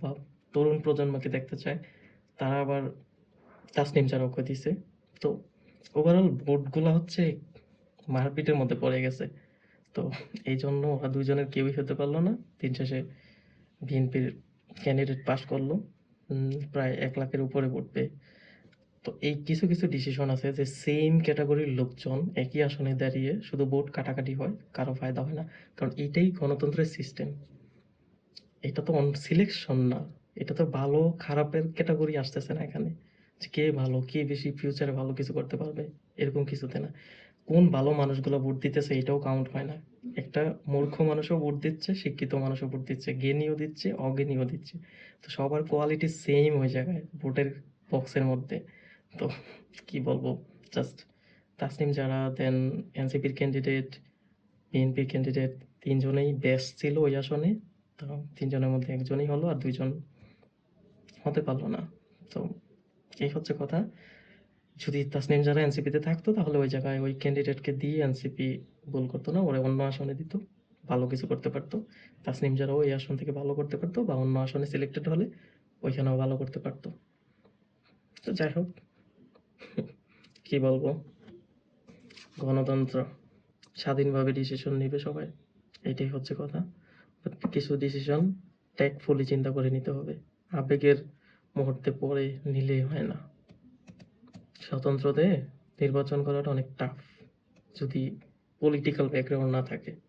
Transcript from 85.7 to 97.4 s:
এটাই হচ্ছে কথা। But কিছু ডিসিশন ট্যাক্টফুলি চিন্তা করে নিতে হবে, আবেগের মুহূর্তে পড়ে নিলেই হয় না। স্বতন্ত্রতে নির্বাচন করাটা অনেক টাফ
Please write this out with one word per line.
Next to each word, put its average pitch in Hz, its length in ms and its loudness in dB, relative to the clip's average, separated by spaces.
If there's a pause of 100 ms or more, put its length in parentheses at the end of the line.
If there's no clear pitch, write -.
এটাই 135 240 -2
হচ্ছে 139 300 -6
কথা। 147 220 -4 (680)
But - 280 -6
কিছু 143 240 0
ডিসিশন 143 560 0 (440)
ট্যাক্টফুলি 139 480 2
চিন্তা 135 260 0
করে 131 180 0
নিতে 131 220 0
হবে, 147 220 -6 (380)
আবেগের 143 460 4 (580)
মুহূর্তে 135 360 0
পড়ে 135 540 -2
নিলেই 135 360 0
হয় 143 260 -2
না। - 100 -6 (1400)
স্বতন্ত্রতে 143 640 2 (560)
নির্বাচন 139 420 2
করাটা 143 280 0
অনেক 131 160 0 (100)
টাফ 131 180 -4 (840)